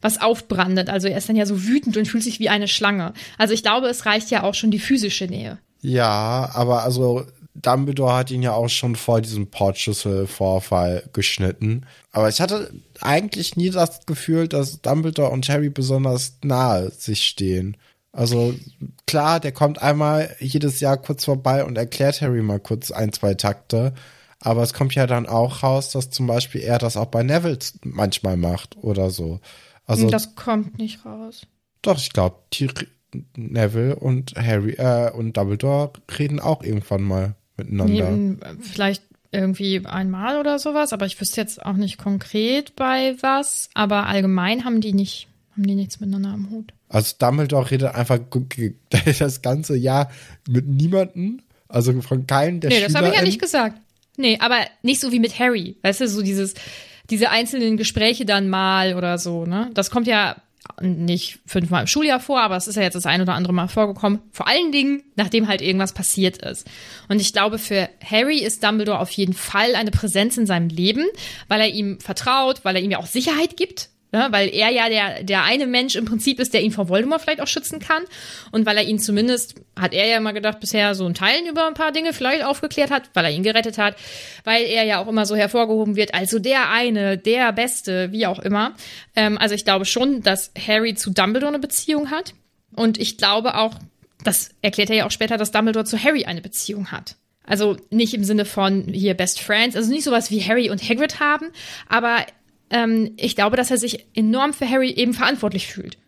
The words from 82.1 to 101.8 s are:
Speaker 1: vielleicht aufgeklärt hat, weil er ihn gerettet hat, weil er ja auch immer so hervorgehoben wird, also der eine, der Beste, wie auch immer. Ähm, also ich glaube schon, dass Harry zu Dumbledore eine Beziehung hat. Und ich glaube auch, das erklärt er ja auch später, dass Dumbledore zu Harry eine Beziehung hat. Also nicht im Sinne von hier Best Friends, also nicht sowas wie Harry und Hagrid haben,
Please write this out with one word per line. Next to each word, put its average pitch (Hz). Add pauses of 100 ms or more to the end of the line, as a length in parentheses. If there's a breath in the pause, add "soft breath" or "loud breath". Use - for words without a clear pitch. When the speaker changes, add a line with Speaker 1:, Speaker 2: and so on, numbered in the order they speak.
Speaker 1:
vielleicht 269
aufgeklärt 285
hat, 277
weil 170
er 156
ihn 165
gerettet 220
hat, 202 (500 loud breath)
weil 226
er 220
ja 208
auch 196
immer 220
so 208
hervorgehoben 214
wird, 208
also 190
der 254
eine, 214
der 233
Beste, 190
wie 220
auch 180
immer. 202 (420 loud breath)
Ähm, 214
also 208
ich 208
glaube 190
schon, 254
dass 190 (160)
Harry 220
zu -
Dumbledore 214
eine 294
Beziehung 294
hat. 320 (420)
Und 226
ich -
glaube 214
auch, 220 (480)
das - (140)
erklärt 208
er 220
ja 214
auch 208
später, 226
dass 214
Dumbledore 220
zu 220
Harry 285
eine 170
Beziehung 196
hat. - (300)
Also 208 (140)
nicht 226
im 202
Sinne 208
von 196
hier 196
Best 180
Friends, 220
also 220
nicht 294
sowas 233
wie 208
Harry 220
und 202
Hagrid 269
haben, 302 (420 loud breath)